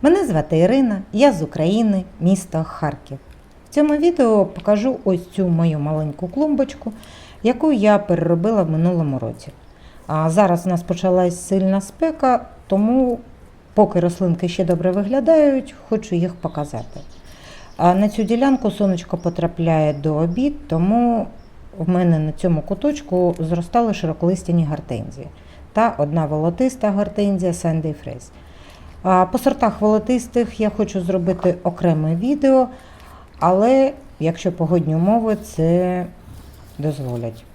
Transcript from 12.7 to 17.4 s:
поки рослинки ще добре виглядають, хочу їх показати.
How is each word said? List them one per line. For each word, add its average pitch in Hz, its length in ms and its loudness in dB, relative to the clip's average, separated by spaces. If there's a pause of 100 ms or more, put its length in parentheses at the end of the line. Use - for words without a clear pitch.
поки 208 260 4
рослинки 175 500 0
ще 180 160 -2
добре 175 260 0
виглядають, 269 840 2 (140)
хочу 220 260 -2
їх 175 200 -2
показати. 147 640 -8 (760)